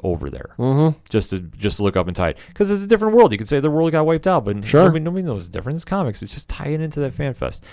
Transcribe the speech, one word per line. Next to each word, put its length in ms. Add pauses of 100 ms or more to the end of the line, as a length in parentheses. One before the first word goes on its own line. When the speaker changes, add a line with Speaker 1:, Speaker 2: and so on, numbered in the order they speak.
Speaker 1:
over 280
there 280
Speaker 2:
Mm-hmm. 400 (120)
Speaker 1:
just 200
to, 100
just 360
to 80
look 120
up 120
and 80
tie 140
it. 80 (160)
'Cause 180
it's 100
a 40
different 280
world. 160
You 80
could 80
say 140
their 100
world 220
got 140
wiped 200
out, 200
but 200
Speaker 2:
Sure. 200
Speaker 1:
nobody, 180
nobody 180
knows 260
the 40
difference. 280
It's 40
comics. 380
It's 120
just 140
tie 200
it 120
into 200
that 120
fan 220
fest. 280 (100)